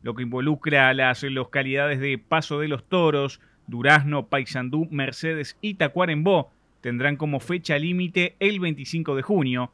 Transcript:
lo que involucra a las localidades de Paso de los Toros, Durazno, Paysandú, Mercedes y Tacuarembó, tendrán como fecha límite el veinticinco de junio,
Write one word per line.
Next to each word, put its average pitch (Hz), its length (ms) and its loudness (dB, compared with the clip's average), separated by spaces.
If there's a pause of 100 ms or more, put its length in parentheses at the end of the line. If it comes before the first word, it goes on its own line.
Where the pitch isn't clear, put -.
lo 120 100 -6
que 120 80 -8
involucra 135 640 2
a 131 60 4
las 131 300 0
localidades 135 760 -2
de 135 200 -2
Paso 151 400 -2
de 151 80 -2
los 139 200 -6
Toros, 147 540 2 (240)
Durazno, 143 640 4
Paysandú, 139 640 -2
Mercedes 147 720 -4
y 208 120 -4
Tacuarembó, 165 800 2 (280)
tendrán 127 360 -2
como 147 220 -2
fecha 165 400 -2
límite 180 600 0
el 196 200 2
veinticinco 151 560 -4
de 135 80 -2
junio, 127 500 0